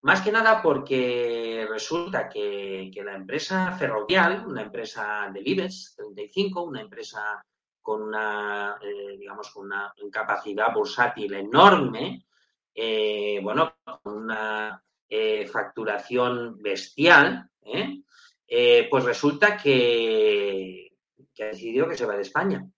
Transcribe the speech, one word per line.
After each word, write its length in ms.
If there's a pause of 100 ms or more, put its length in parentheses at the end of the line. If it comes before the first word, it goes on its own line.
más 200
que 120
nada 280
porque 1080
resulta 580
que, 640
que 120
la 100
empresa 640
Ferrovial, 640
una 180
empresa 680
del 140
ibex 500
treinta 260
y 60
cinco, 360
una 160
empresa 600 (400)
con 220
una, 800
eh, 340
digamos, 340
con 160
una 280 (160)
capacidad 640
bursátil 600
enorme, 920 (480)
eh, 680
bueno, 320 (260)
con 220
una, 580 (260)
eh, 380
facturación 1160
bestial, 880 (140)
¿eh? 400 (460)
Eh, 420
pues 140
resulta 520
que, 1400 (380)
que 120
ha 20
decidido 420
que 80
se 100
va 100
de 60
España. 440 (120)